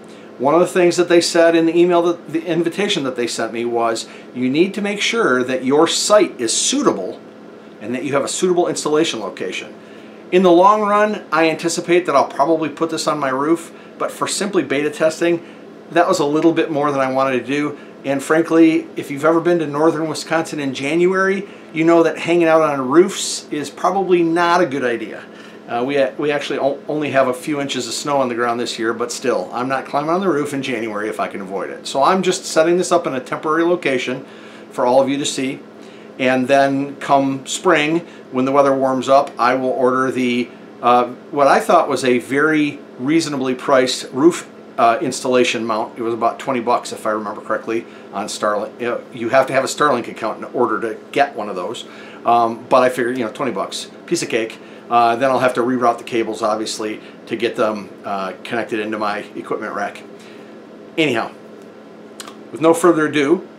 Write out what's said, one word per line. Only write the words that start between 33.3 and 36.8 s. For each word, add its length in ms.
location 640
for 140
all 160
of 80
you 100
to 80
see. 340
And 300
then 480